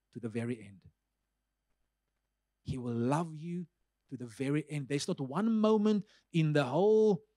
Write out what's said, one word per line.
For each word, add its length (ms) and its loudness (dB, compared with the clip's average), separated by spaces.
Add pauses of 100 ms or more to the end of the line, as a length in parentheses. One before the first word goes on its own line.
(120)
to 80 -12
the 80 -8
very 300 -6
end. 220 -20 (1800)
He 140 -6
will 160 -6
love 420 -2
you 320 -8 (440)
to 80 -12
the 80 -10
very 420 -2
end. 200 -6
There's 200 -2
not 120 -4
one 300 -2
moment 540 2 (280)
in 200 2
the 120 4
whole 580 4 (140)